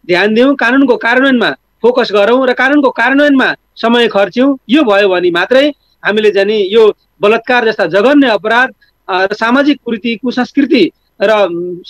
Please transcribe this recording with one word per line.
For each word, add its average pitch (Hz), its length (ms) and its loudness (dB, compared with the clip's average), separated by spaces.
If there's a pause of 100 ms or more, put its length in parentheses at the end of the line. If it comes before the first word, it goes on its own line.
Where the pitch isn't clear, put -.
ध्यान 185 260 0
दिउँ, 262 220 2
कानुनको 254 420 0
कार्यान्वयनमा 240 580 0 (260)
फोकस 233 320 0
गरौँ 233 340 2
र 247 60 0
कानुनको 269 360 0
कार्यान्वयनमा 262 640 0 (200)
समय 233 320 0
खर्च्यौँ। 240 500 0 (120)
यो 302 140 2
भयो 202 260 2
भने 180 220 0
मात्रै 254 420 0 (320)
हामीले 214 260 0
चाहिँ 196 160 0
नि 208 240 -2
यो 214 240 4 (260)
बलात्कार 226 440 0
जस्ता 214 200 -2
जघन्य 247 420 2
अपराध, 220 420 -2 (400)
अ, 190 140 -2
र 196 100 -4
सामाजिक 269 520 0
कुरीति, 233 300 -6
कुसंस्कृति 247 760 -2 (300)
र, 208 100 2
उम्, 180 580 -2